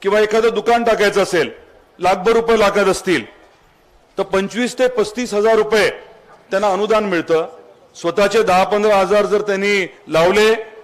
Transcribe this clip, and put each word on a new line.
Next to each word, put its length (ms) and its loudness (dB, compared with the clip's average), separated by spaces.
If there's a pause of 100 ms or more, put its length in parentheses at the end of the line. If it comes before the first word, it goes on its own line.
किंवा 180 0
एखादं 340 0
दुकान 300 0
टाकायचं 380 2
असेल, 280 -2 (480)
लाखभर 340 0
रुपये 260 2
लागत 300 2
असतील, 360 -2 (920)
तर 40 -4
पंचवीस 560 -4
ते 100 2
पस्तीस 460 -4
हजार 200 2
रुपये 360 0 (600)
त्यांना 220 -2
अनुदान 320 0
मिळतं. 420 -2 (540)
स्वतःचे 420 0
दहा 220 2
पंधरा 320 2
हजार 300 2
जर 160 0
त्यांनी 460 -2 (200)
लावले, 460 2 (300)